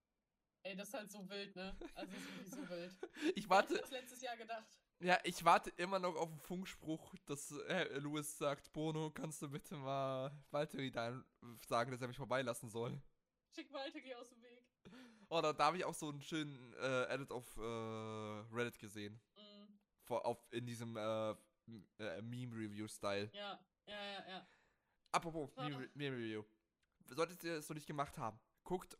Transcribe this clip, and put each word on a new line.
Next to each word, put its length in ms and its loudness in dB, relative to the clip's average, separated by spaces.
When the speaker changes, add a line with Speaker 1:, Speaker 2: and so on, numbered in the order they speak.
Speaker 1:
Ey, 120 -6
das 140 -6
ist 60 -6
halt 160 -6
so 180 -10
wild, 260 -6
ne? 220 -6
Also, 180 -8
das 100 -6
ist 140 -8
wirklich 140 -10
so 180 -6
wild. 340 -6
Speaker 2:
<laughs> 340 0
Ich 120 -2
Speaker 1:
Wer 100 12
hätte 160 6
Speaker 2:
warte 40 4
Speaker 1:
das 120 -6
letztes 320 -8
Jahr 140 -4
gedacht? 440 -10
Speaker 2:
Ja, 220 8
ich 200 -2
warte 260 10
immer 280 2
noch 180 2
auf 120 2
den 120 -10
Funkspruch, 760 -4
dass, 280 -4
äh, 460 2
Louis 380 -2
sagt, 360 2
„Bono, 380 2
kannst 300 -6
du 80 -4
bitte 280 -6
mal 540 0
Valtteri 400 0
da 340 -2
sagen, 240 6
dass 120 -2
er 60 0
mich 100 -8
vorbeilassen 500 0
soll?“ 320 -2
Speaker 1:
Schick 180 -10
Valtteri 420 -6
aus 140 -12
dem 140 -20
Weg. 240 -20
Speaker 2:
Oh, 100 6
da, 140 6
da 120 6
hab 80 8
ich 100 0
auch 100 0
so 160 -4
einen 100 -6
schönen, 540 -4
äh, 300 4
Edit 160 -2
auf, 260 -6
äh, 40 -4
Reddit 240 0
gesehen. 420 -8
Speaker 1:
Mhm. 420 -20
Speaker 2:
Vor, 220 2
auf, 260 0
in 140 0
diesem, 300 -6
äh, 340 2
m-, 220 -14
äh, 220 -4
Meme-Review-Style. 1120 -2
Speaker 1:
Ja, 260 -6
ja, 180 -6
ja, 240 -6
ja. 180 -10
Speaker 2:
Apropos 440 0
Speaker 1:
Ah. 100 -4
Speaker 2:
Meme-Re-, 280 -4
Meme-Review. 500 -2
Solltet 380 0
ihr 120 0
es 120 -6
noch 60 -6
nicht 120 -8
gemacht 320 -2
haben, 200 -2
guckt 360 -4